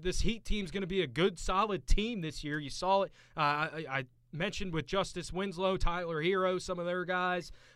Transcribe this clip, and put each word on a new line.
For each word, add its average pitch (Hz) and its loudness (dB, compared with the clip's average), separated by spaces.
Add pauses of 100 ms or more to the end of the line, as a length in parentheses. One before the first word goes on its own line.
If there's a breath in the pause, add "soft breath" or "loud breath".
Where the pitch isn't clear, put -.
this 180 0
Heat 226 2
team's 202 -2
gonna 190 -2
be 185 2
a 147 -2
good, 160 0
solid 196 0
team 214 4
this 156 -6
year. 151 -4
You 139 -6
saw 190 2
it. - -4 (260 soft breath)
Uh, - 0
I, 151 0
I 135 -2 (300)
mentioned 190 -4
with 151 -2
Justice 180 -2
Winslow, 190 0
Tyler 170 0
Herro, 185 2
some 180 -4
of 175 -4
their 180 -2
guys. 180 -2 (240 soft breath)